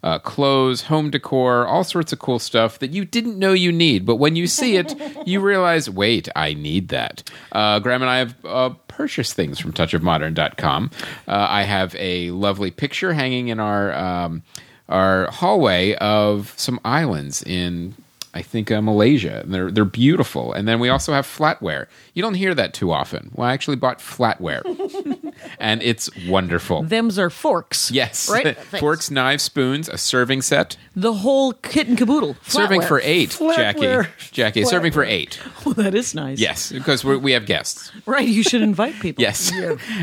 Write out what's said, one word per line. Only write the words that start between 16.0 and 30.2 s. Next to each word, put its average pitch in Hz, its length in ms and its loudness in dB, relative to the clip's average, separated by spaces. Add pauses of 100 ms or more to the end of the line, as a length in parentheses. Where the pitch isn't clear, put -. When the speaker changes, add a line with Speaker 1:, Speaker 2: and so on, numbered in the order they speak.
Speaker 1:
some 123 260 -4
islands 104 600 -2
in, 87 520 -4 (380)
I 80 80 -6
think, 110 300 -4
uh, 107 100 2
Malaysia. 107 580 4
And 90 140 -6
they're, 92 180 -2
they're 104 140 6
beautiful. 113 680 2
And 101 140 -2
then 113 120 2
we 120 100 2
also 139 240 2
have 139 120 2
flatware. 101 640 -2 (260)
You 170 80 -4
don't 214 140 -2
hear 185 180 0
that 120 220 0
too 90 160 0
often. - 420 -4
Well, 120 140 -2
I 127 60 2
actually 135 240 -2
bought 127 220 -2
flatware. 90 640 -2
<laughs> 370 560 -8 (400)
And 110 220 0
it's 117 280 -2 (180)
wonderful. 90 560 0
Speaker 2:
Thems 220 340 0
are 185 120 0
forks. - 640 -2
Speaker 1:
Yes. 123 380 0
Speaker 2:
Right? 220 140 2
Speaker 1:
<laughs> 143 140 0
Speaker 2:
Thanks. 190 220 -10
Speaker 1:
Forks, 151 320 -2
knives, 135 320 2
spoons, 139 460 0
a - 80 -8
serving 131 440 0